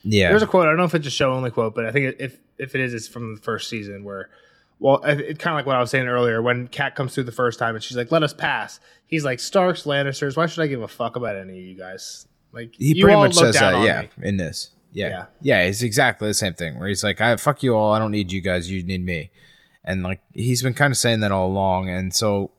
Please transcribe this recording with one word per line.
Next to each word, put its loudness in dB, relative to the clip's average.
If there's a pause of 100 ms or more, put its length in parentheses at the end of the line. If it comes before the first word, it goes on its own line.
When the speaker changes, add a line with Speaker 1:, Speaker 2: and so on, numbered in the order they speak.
Speaker 1:
Yeah. 4
Speaker 2:
There's 6
a 0
quote. 6
I 6
don't 4
know 4
if 0
it's 0
a -6
show 2
only -2
quote, -2
but -2
I -4
think 0
it, -4
if, -10 (200)
if -10
it -2
is, -4
it's -10
from -12
the -20
first -6
season -10
where, -12 (500)
well, 4
it, 0
it -8
kinda -2
like -4
what 0
I 2
was 0
saying 0
earlier, 0
when 0
Kat -6
comes -6
through -2
the -8
first -2
time -2
and -10
she's -8
like, -4
"Let 4
us -2
pass." -6 (280)
He's -4
like, -4
"Starks, 0
Lannisters, -2
why 2
should -4
I 2
give -4
a -10
fuck -6
about -6
any -12
of -16
you -18
guys? -16 (260)
Like, -16
Speaker 1:
He 2
Speaker 2:
you 6
Speaker 1:
pretty 10
Speaker 2:
all 8
Speaker 1:
much 4
Speaker 2:
look 8
Speaker 1:
says 4
Speaker 2:
down 4
Speaker 1:
that, 2
Speaker 2:
on 4
Speaker 1:
yeah, 2
Speaker 2:
me." -10 (220)
Speaker 1:
in 0
this. -8 (240)
Yeah. -4
Speaker 2:
Yeah. -10 (160)
Speaker 1:
Yeah, 4
it's 0
exactly 0
the 0
same -2
thing -8
where -8
he's -2
like, -2
"I, 4
fuck -2
you 2
all, 4
I 4
don't -2
need -2
you -4
guys, -2
you -6
need -4
me." -6 (520)
And, -4
like, -6 (120)
he's -2
been -2
kinda 2
saying 2
that 2
all 2
along, 0
and -4
so 0